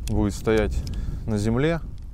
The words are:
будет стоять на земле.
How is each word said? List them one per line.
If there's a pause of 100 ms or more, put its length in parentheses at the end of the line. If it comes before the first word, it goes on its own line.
будет
стоять (500)
на
земле. (340)